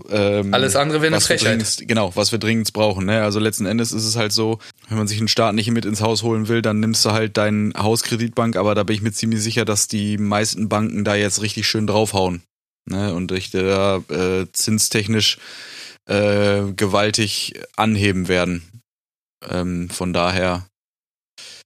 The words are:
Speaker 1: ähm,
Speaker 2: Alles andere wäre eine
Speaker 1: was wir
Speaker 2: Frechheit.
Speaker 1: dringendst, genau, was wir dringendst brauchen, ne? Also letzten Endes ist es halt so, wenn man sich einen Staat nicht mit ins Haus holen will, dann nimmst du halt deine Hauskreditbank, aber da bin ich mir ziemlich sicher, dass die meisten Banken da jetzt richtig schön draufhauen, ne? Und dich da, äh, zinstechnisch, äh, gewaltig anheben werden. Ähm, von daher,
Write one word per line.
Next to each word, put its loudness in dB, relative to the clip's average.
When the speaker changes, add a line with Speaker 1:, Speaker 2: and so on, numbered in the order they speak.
Speaker 1:
ähm, 2
Speaker 2:
Alles 2
andere 0
wäre 2
eine 2
Speaker 1:
was 0
wir 2
Speaker 2:
Frechheit. 2
Speaker 1:
dringendst, -2
genau, 0
was 2
wir -2
dringendst 0
brauchen, 2
ne? 2
Also 0
letzten 0
Endes 0
ist -4
es -2
halt 0
so, 0
wenn -2
man 0
sich -4
einen 0
Staat 2
nicht 0
mit 0
ins -2
Haus 0
holen 0
will, 2
dann 0
nimmst 0
du 2
halt 0
deine 2
Hauskreditbank, 0
aber 2
da 2
bin 0
ich -6
mir -2
ziemlich -2
sicher, 0
dass 0
die -2
meisten 0
Banken 0
da 2
jetzt 0
richtig -2
schön 0
draufhauen, 2
ne? -2
Und -4
dich -4
da, 2
äh, 0
zinstechnisch, 0
äh, 2
gewaltig 0
anheben 2
werden. -2
Ähm, -4
von -4
daher, 0